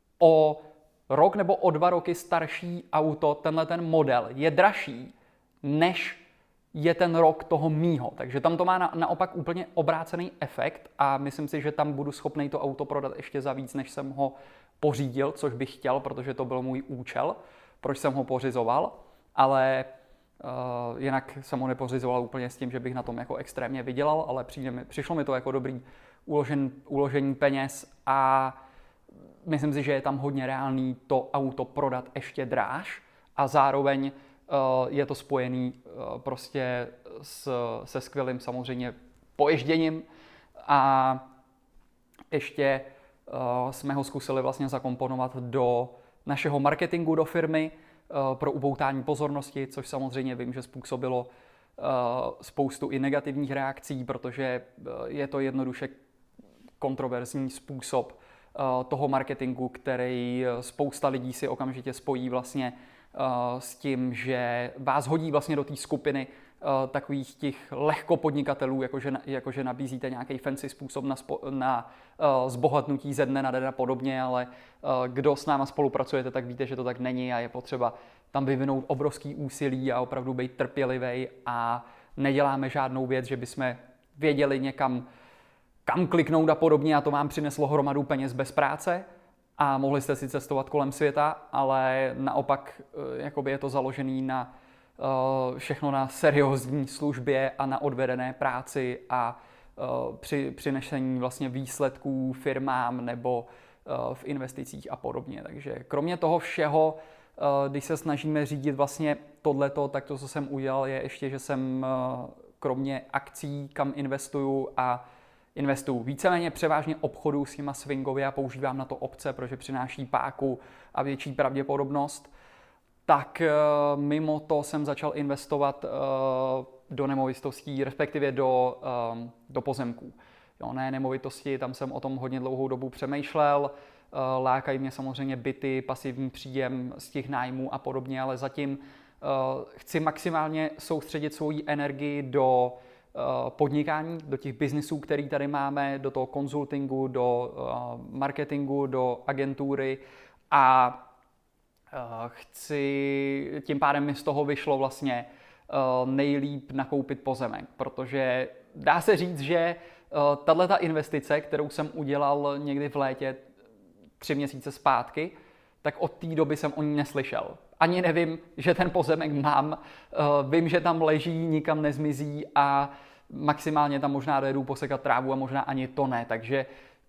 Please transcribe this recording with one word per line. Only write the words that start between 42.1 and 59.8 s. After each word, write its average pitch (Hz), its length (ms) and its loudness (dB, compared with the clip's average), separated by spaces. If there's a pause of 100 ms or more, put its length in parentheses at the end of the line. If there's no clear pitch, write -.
ještě, 139 500 0 (460)
eh, 127 460 -2
jsme 143 200 -4
ho 139 100 0
zkusili 135 380 -2
vlastně 131 280 -2
zakomponovat 127 640 -2
do 123 540 2 (360)
našeho 143 340 0
marketingu 160 560 2
do 156 100 4
firmy, 156 460 0
eh, - 420 -20 (200)
pro 143 180 0
upoutání 135 520 0
pozornosti, 139 640 -2
což 131 200 -12
samozřejmě 131 480 -4
vím, 123 180 -6
že 131 80 -8
způsobilo, 127 640 -4
eh, - 540 -20 (600)
spoustu - 480 -2
i 135 100 -2
negativních 139 520 0
reakcí, 135 520 -4
protože, 127 400 -6
eh, 127 400 -6 (240)
je 139 200 -4
to 139 120 -2
jednoduše 131 500 -2 (920)
kontroverzní 131 680 -2
způsob, - 720 -4 (360)
eh, 127 280 0
toho 139 240 0
marketingu, 131 640 -2
který, 123 760 -2